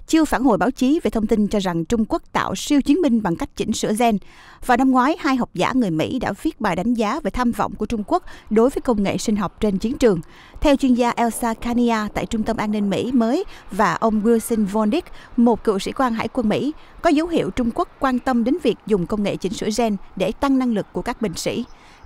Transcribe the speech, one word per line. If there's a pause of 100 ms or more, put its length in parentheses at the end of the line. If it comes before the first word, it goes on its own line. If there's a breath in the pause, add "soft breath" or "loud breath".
chưa
phản
hồi
báo
chí
về
thông
tin
cho
rằng
Trung
Quốc (100)
tạo
siêu
chiến
binh
bằng
cách
chỉnh
sửa
gen. (480 loud breath)
Vào
năm
ngoái,
hai
học
giả
người
Mỹ
đã (100)
viết
bài
đánh
giá
về
tham
vọng
của
Trung
Quốc (260 loud breath)
đối
với
công
nghệ
sinh
học
trên
chiến
trường. (420 loud breath)
Theo
chuyên
gia
Elsa
Kania (160)
tại
Trung
tâm
An
ninh
Mỹ
mới (280 loud breath)
và
ông
Wilson
Vondick, (260 loud breath)
một
cựu
sĩ
quan
hải
quân
Mỹ, (280 loud breath)
có
dấu
hiệu
Trung
Quốc (120)
quan
tâm
đến
việc
dùng
công
nghệ
chỉnh
sửa
gen (180 soft breath)
để
tăng
năng
lực
của
các
binh
sĩ. (400 loud breath)